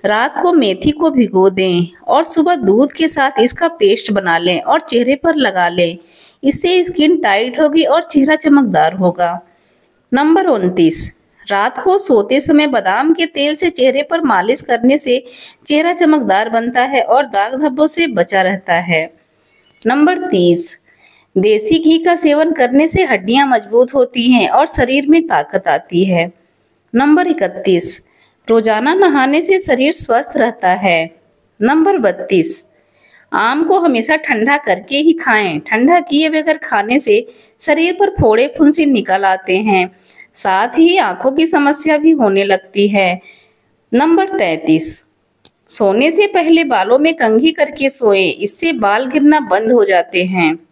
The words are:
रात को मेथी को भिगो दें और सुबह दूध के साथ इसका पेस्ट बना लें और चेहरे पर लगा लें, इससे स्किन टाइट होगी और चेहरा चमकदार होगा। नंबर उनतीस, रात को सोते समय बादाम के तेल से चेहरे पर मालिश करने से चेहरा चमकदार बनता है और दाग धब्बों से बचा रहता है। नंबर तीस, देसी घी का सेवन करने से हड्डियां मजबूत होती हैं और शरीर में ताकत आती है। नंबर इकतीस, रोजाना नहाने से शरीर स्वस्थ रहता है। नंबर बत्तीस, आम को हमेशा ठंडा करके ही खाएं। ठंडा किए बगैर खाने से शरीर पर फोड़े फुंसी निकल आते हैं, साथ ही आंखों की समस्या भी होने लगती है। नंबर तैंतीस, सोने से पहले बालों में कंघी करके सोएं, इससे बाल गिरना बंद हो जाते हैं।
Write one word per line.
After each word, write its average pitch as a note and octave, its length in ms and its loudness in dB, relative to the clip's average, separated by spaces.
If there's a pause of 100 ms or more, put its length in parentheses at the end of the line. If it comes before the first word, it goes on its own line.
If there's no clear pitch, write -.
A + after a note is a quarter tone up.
रात A3 320 -2
को F4 180 0
मेथी G#3+ 380 0
को D4+ 200 0
भिगो G3 380 2
दें F3+ 380 0 (180)
और D4+ 200 2
सुबह E4 320 0
दूध A#3 340 2
के D#4+ 160 -2
साथ C#4+ 340 -2
इसका B3+ 280 0
पेस्ट A3+ 420 -2
बना F#3 260 0
लें E3+ 240 -2
और D4+ 200 0
चेहरे A#3+ 340 0
पर D#4+ 200 -2
लगा F#3+ 340 0
लें, F3 280 -2 (460)
इससे F4 400 0
स्किन E4 340 0
टाइट A3+ 420 -2
होगी D#4 260 2
और E4 180 0
चेहरा D4+ 340 0
चमकदार A3 580 2
होगा। F3+ 440 -2 (720)
नंबर D#4+ 360 2
उनतीस, F3+ 640 0 (360)
रात G3+ 320 -2
को F#4+ 180 0
सोते C4 440 0
समय D4 260 2
बादाम A#3+ 460 0
के E4+ 140 -2
तेल D4 280 -2
से F4 160 -2
चेहरे C4 320 0
पर E4 200 -4
मालिश A3 380 0
करने B3 360 0
से C4 260 -2 (420)
चेहरा D#4+ 280 0
चमकदार B3+ 560 0
बनता A#3 340 -2
है C4+ 200 0
और C4+ 240 2
दाग A3 340 -2
धब्बों D4+ 260 0
से E4+ 220 -2
बचा F#3+ 320 -2
रहता F#3 400 -2
है। E3+ 220 -2 (800)
नंबर D#4 460 0
तीस, F3 500 0 (580)
देसी G#3+ 440 2
घी D#4+ 200 2
का E4+ 180 0
सेवन D#4 360 0
करने C4+ 340 2
से F#4 180 0
हड्डियां A#3+ 440 0
मजबूत A#3+ 460 0
होती B3+ 360 0
हैं A3+ 180 4
और C#4+ 200 2
शरीर C4+ 380 -2
में E4 200 4
ताकत F3+ 420 -4
आती F3 360 0
है। F3 260 -2 (640)
नंबर D4+ 340 2
इकतीस, F#3 720 -2 (460)
रोजाना A3+ 460 0
नहाने D4 480 2
से F#4+ 180 0
शरीर C#4+ 340 0
स्वस्थ C#4 440 -2
रहता A3+ 320 -2 (100)
है। E3+ 300 0 (500)
नंबर D#4+ 380 2
बत्तीस, F#3 680 -2 (680)
आम B3 320 0
को F#4 160 2
हमेशा D#4 380 0
ठंडा C4 400 -2
करके A3 400 -4
ही D#4 160 2
खाएं। G#3+ 480 -2
ठंडा C4+ 400 0
किए D#4 300 0
बगैर D#4 320 -2
खाने A3+ 360 -2
से A3+ 260 0 (360)
शरीर D#4+ 320 0
पर G4+ 180 0
फोड़े A#3 360 0 (100)
फुंसी D4+ 280 2
निकल G3 400 0
आते F#3+ 340 -2
हैं, F#3+ 300 0 (460)
साथ G3+ 420 -2
ही E4+ 220 4
आंखों A3+ 320 -2
की D#4+ 160 0
समस्या D4+ 500 0
भी D#4 160 2
होने G3+ 300 0
लगती G3+ 440 -2
है। F#3+ 320 0 (720)
नंबर E4+ 460 2
तैंतीस, D#3+ 640 -2 (680)
सोने A3 420 2
से G4+ 160 2
पहले E4 380 2
बालों A#3 340 0
में D#4+ 160 0
कंघी B3+ 360 2
करके D4 380 -2
सोएं, G3 440 0
इससे D4+ 420 -4
बाल G#3+ 320 -2
गिरना D4+ 340 2
बंद A3 300 -2
हो A#3+ 140 4
जाते F3+ 400 0
हैं। E3+ 320 0 (140)